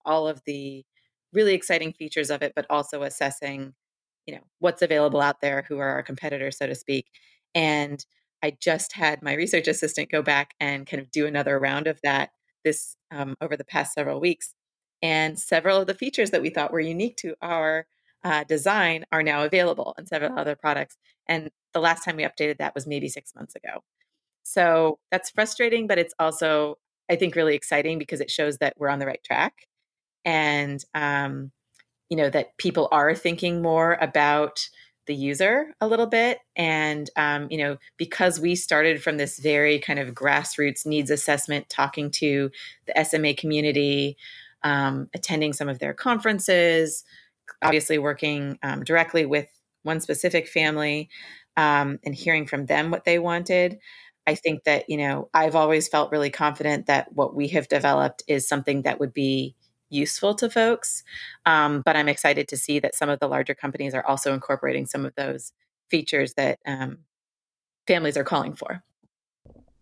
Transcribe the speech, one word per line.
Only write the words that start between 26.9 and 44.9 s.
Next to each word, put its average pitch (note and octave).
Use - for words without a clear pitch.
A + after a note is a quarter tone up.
I F3
think, F3
really D#3
exciting D3+
because D3
it C#3+
shows D3
that C#3+
we're D3
on C#3
the C3+
right -
track. -
And, D3
um, C#3
you E3
know, D3
that -
people F3
are D3+
thinking E3+
more E3
about D3
the D3+
user F#3+
a G#3+
little A3+
bit. A#3
And, D#3
um, D3
you D#3+
know, C#3+
because E3+
we F3
started D#3
from D3+
this C#3
very D3
kind C#3+
of B2+
grassroots C#3+
needs D3+
assessment, D3
talking D3
to C#3
the -
S D#3
M D#3
A D3
community, C#3+
um, C#3